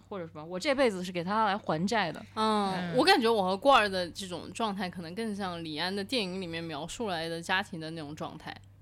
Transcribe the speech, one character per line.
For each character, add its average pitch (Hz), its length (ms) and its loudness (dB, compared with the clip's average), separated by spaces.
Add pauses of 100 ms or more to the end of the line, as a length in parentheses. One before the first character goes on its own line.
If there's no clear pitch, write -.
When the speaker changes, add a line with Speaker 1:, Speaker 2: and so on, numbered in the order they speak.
Speaker 1:
或 202 100 -8
者 170 80 -6
什 165 80 -12
么， 151 120 -12
我 175 120 -6
这 269 160 2
辈 254 160 6
子 185 140 -2
是 185 80 -6
给 180 100 -2
他 208 240 2
来 196 120 2
还 170 280 0
债 202 240 2
的。 - 160 -8 (100)
Speaker 2:
嗯， 214 380 2
Speaker 3:
嗯。 180 220 -2
Speaker 2:
我 247 80 6
感 370 160 8
觉 226 100 4
我 220 140 4
和 185 140 2
过 277 180 8
儿 208 140 6
的 185 200 -2
这 - 160 -10
种 165 280 -8
状 220 200 -2
态， 185 160 -4
可 190 120 -10
能 165 120 -10
更 214 220 -4
像 180 260 -6
李 160 160 -6
安 175 160 -2
的 202 80 -4
电 208 220 0
影 185 160 -4
里 180 80 -6
面 165 160 -6
描 160 240 -6
述 220 220 -6
来 165 180 -4
的 165 140 -6
家 190 200 2
庭 180 200 -8
的 160 100 -8
那 165 80 -8
种 151 160 -8
状 160 220 -8
态。 - 180 -12 (260)